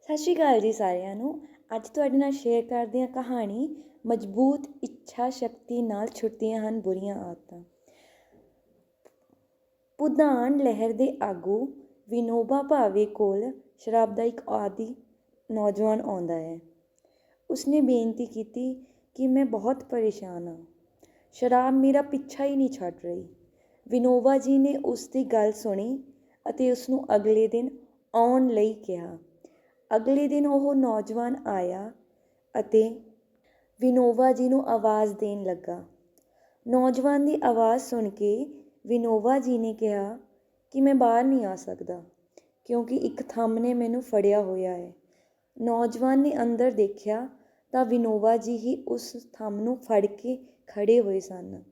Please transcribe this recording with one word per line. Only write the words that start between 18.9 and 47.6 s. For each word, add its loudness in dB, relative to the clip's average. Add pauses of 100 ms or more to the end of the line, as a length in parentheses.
ਕਿ -2
"ਮੈਂ 4
ਬਹੁਤ -2
ਪਰੇਸ਼ਾਨ -4
ਹਾਂ, -14 (720)
ਸ਼ਰਾਬ 2
ਮੇਰਾ 6
ਪਿੱਛਾ -6
ਹੀ 0
ਨਹੀਂ 2
ਛੱਡ -8 (100)
ਰਹੀ।" -10 (600)
ਵਿਨੋਬਾ 4
ਜੀ 2
ਨੇ 4
ਉਸ -4
ਦੀ -2
ਗੱਲ 2
ਸੁਣੀ -6 (460)
ਅਤੇ 0
ਉਸ -4
ਨੂੰ -2 (100)
ਅਗਲੇ 4
ਦਿਨ -2 (440)
ਆਉਣ 4
ਲਈ 2
ਕਿਹਾ। -10 (800)
ਅਗਲੇ 2
ਦਿਨ 0
ਉਹ 2
ਨੌਜਵਾਨ 0 (120)
ਆਇਆ -4 (680)
ਅਤੇ 2 (760)
ਵਿਨੋਬਾ 4
ਜੀ 2
ਨੂੰ 2
ਆਵਾਜ਼ 2
ਦੇਣ -6
ਲੱਗਾ। -8 (840)
ਨੌਜਵਾਨ 2
ਦੀ 0
ਆਵਾਜ਼ 2
ਸੁਣ -4
ਕੇ -2 (360)
ਵਿਨੋਬਾ 2
ਜੀ -2
ਨੇ -2
ਕਿਹਾ -4 (560)
ਕਿ 0
"ਮੈਂ 6
ਬਾਹਰ 4
ਨਹੀਂ 2
ਆ -4
ਸਕਦਾ -10 (640)
ਕਿਉਂਕਿ -2
ਇੱਕ -4
ਥੰਮ -2
ਨੇ 0
ਮੈਨੂੰ -2
ਫੜਿਆ 2
ਹੋਇਆ -4
ਹੈ।" -12 (680)
ਨੌਜਵਾਨ 2
ਨੇ 2
ਅੰਦਰ 2
ਦੇਖਿਆ -2 (440)